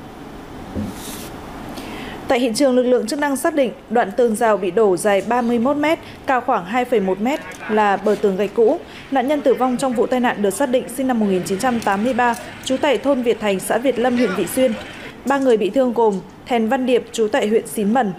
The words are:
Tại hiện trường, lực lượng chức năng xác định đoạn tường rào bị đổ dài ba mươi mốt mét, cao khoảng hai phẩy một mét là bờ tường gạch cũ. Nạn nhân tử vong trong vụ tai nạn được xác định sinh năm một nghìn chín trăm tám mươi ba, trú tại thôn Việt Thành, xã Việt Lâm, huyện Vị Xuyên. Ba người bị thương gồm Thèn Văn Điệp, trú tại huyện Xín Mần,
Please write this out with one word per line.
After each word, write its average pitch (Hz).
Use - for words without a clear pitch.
Tại 254
hiện 240
trường, 262
lực 254
lượng 240
chức 294
năng 285
xác 339
định 269
đoạn 208
tường 240
rào 214
bị 185
đổ 196
dài 202
ba 240
mươi 240
mốt 277
mét, 302
cao 254
khoảng 254
hai 247
phẩy 247
một 190
mét 277
là 208
bờ 202
tường 196
gạch 202
cũ. 233
Nạn 262
nhân 294
tử 277
vong 247
trong 262
vụ 220
tai 254
nạn 240
được 196
xác 277
định 247
sinh 262
năm 240
một 214
nghìn 185
chín 190
trăm 240
tám 202
mươi 254
ba, 233
trú 262
tại 277
thôn 254
Việt 233
Thành, 202
xã -
Việt 247
Lâm, 247
huyện 240
Vị 190
Xuyên. 254
Ba 277
người 262
bị 196
thương 254
gồm 226
Thèn 233
Văn 262
Điệp, 240
trú 220
tại 214
huyện 214
Xín 208
Mần, 233